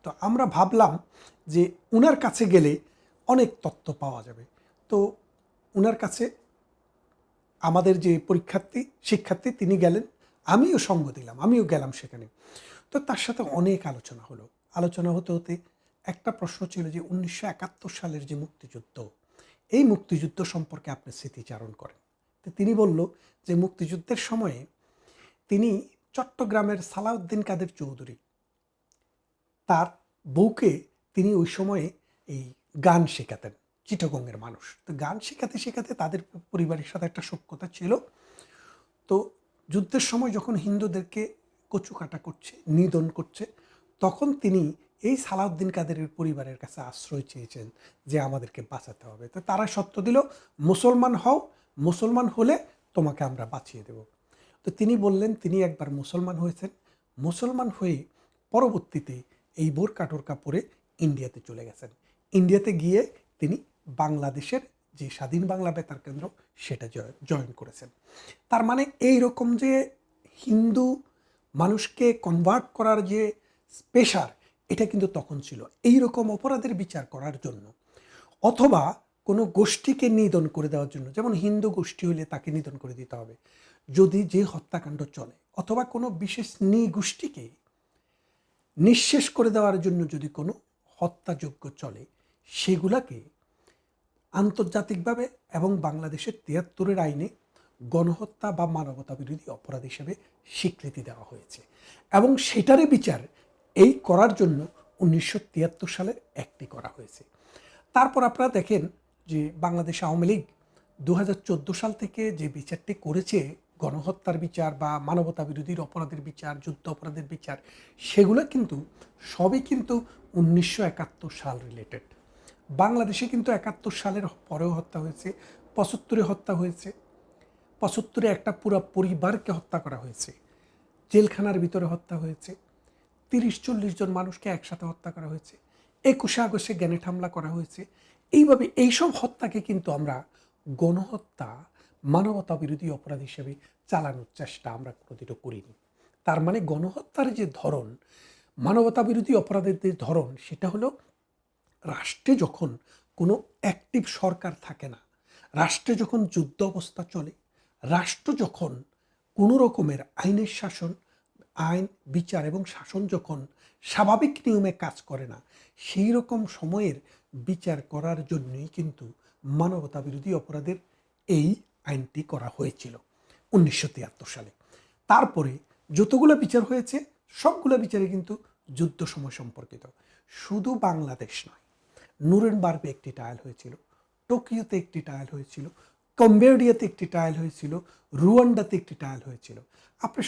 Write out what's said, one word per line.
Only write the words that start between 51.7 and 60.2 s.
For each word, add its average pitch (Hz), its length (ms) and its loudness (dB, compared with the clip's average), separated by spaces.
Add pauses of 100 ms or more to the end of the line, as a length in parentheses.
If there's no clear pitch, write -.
মুসলমান 220 480 2
হলে 247 400 2 (280)
তোমাকে 151 300 0
আমরা 127 220 -8
বাঁচিয়ে 117 400 -14
দেব।" 113 180 -20 (600)
তো 202 60 -6
তিনি 220 260 2
বললেন, 202 380 2
তিনি 190 280 0
একবার 156 280 -4
মুসলমান 175 480 -6
হয়েছেন, 175 300 -4 (500)
মুসলমান 240 500 -4
হয়ে 175 360 -4 (460)
পরবর্তীতে 175 720 0 (340)
এই 156 140 0
বোরকা 175 360 -2
টোরকা 143 280 -10